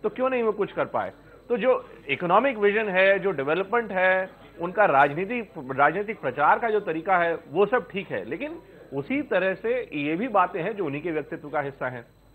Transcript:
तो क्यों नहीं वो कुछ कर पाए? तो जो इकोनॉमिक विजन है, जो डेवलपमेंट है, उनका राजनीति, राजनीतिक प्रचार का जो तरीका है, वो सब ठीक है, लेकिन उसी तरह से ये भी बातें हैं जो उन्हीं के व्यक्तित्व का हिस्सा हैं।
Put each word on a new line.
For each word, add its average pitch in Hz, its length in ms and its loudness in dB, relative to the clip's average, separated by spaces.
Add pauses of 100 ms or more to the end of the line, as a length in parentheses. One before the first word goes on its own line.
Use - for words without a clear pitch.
तो 214 60 0
क्यों 254 200 -2
नहीं 247 140 0
वो 220 80 0
कुछ 202 200 -2
कर 147 140 -2
पाए? 104 260 -4 (380)
तो 240 80 0
जो 240 320 0 (200)
इकोनॉमिक 196 480 2
विजन 208 320 2
है, 190 300 4
जो 190 120 -2
डेवलपमेंट 190 600 -2
है, 185 380 2 (320)
उनका 185 240 2
राजनीति, 170 720 2
राजनीतिक 156 640 0
प्रचार 147 380 2
का 233 100 -2
जो 214 100 2
तरीका 180 380 0
है, 170 180 2 (140)
वो 180 160 2
सब - 240 -2
ठीक 190 220 -8
है, 104 180 -6
लेकिन 285 300 -8 (340)
उसी 254 280 -4
तरह 190 320 0
से 240 280 -4
ये 151 340 -4
भी 220 120 -2
बातें 185 340 0
हैं 208 140 -4
जो 196 100 -4
उन्हीं 143 160 -6
के 170 100 -6
व्यक्तित्व 151 380 -8
का 156 120 -2
हिस्सा 139 280 -6
हैं। 123 160 -12 (300)